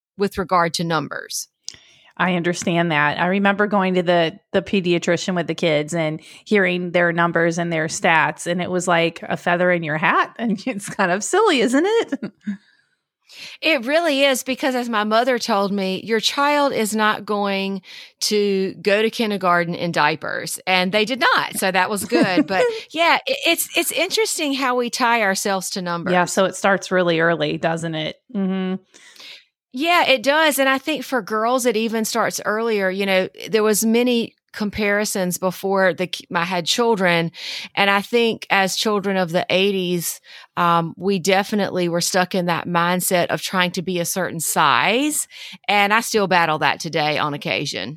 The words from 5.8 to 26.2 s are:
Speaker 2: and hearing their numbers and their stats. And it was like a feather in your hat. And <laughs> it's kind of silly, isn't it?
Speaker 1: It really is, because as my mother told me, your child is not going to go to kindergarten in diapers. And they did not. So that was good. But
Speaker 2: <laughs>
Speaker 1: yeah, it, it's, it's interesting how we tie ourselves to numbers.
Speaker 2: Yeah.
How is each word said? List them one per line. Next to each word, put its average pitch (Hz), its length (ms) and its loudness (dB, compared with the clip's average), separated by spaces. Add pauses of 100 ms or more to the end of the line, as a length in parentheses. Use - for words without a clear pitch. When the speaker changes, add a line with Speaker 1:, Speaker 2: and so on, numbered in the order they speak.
Speaker 2:
and 160 260 -2 (240)
hearing 180 460 2
their 175 220 2
numbers 170 460 2
and 170 140 -2
their 160 140 0
stats. 160 600 0
And 175 120 -2
it 175 80 -4
was 180 200 -2
like 165 340 2
a - 140 -4
feather 180 340 0
in 175 140 0
your 151 140 -4
hat. 294 380 2
And 226 260 -2
<laughs> - 40 -6
it's 202 220 -6
kind 185 240 0
of 202 100 -2
silly, 359 380 2
isn't 262 260 2
it? 440 460 -2 (1300)
Speaker 1:
It 294 240 0
really 294 380 2
is, 269 180 2
because 262 320 -2
as 240 140 -4
my 214 160 0
mother 233 340 2
told 202 320 0
me, 190 320 -2
your 220 160 0
child 285 540 0
is 214 240 -2
not 214 280 0
going 196 580 -2 (400)
to 202 600 0
go 202 180 2
to 220 100 2
kindergarten 180 640 0
in 170 160 -4
diapers. - 760 -2
And 185 240 2
they 214 140 2
did 240 160 -4
not. - 360 0
So 190 140 0
that 185 180 2
was 202 160 -4
good. 220 440 2
But 185 160 2 (140)
Speaker 2:
<laughs> - 120 -16
Speaker 1:
yeah, 320 280 2 (100)
it, 262 180 -2
it's, - 320 -2
it's - 140 -2
interesting 339 640 -2
how 254 200 -2
we 247 160 -2
tie 233 320 0
ourselves 190 480 -2
to 190 120 -6
numbers. 170 280 -4
Speaker 2:
Yeah. 180 140 4